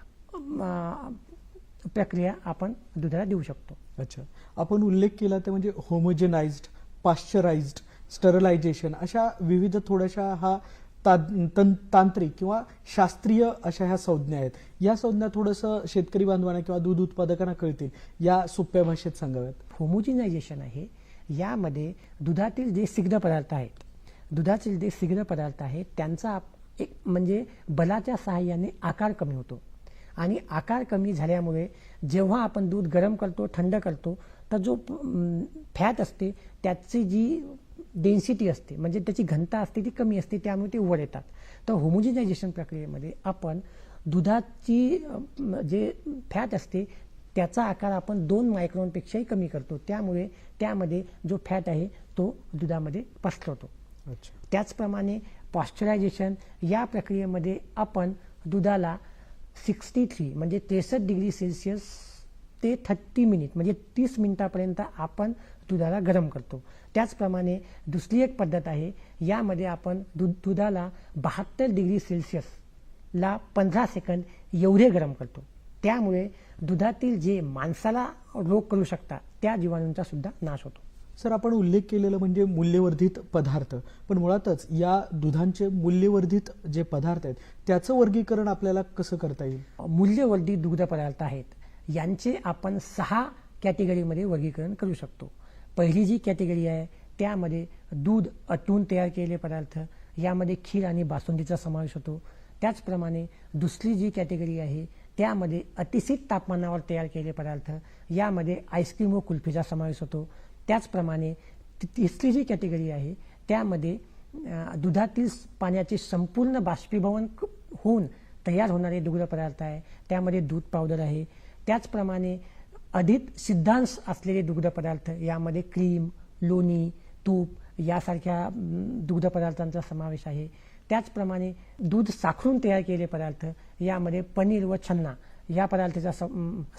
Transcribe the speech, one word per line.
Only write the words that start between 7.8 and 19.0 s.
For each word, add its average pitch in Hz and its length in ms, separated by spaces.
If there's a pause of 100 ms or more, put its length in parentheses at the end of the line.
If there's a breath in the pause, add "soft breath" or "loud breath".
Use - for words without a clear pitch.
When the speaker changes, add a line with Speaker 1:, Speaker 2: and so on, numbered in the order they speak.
Speaker 2:
स्टरलायझेशन 170 880
अशा 226 280 (120)
विविध 180 360 (100)
थोड्याशा 190 460
हा 190 240 (480 loud breath)
ता-, 180 420 (100)
तं-, 196 160 (200)
तांत्रिक 190 460
किंवा 214 240 (320 loud breath)
शास्त्रीय 220 540 (140)
अशा 170 220
ह्या 185 120
संज्ञा 151 420
आहेत. 131 120 (300 loud breath)
या 202 140
संज्ञा 220 380
थोडंसं 208 540
शेतकरी 190 380
बांधवांना 180 340
किंवा 175 200
दूध 175 220
उत्पादकांना 180 520
कळतील 147 360 (300 loud breath)
या 180 280
सोप्या 180 360
भाषेत 165 280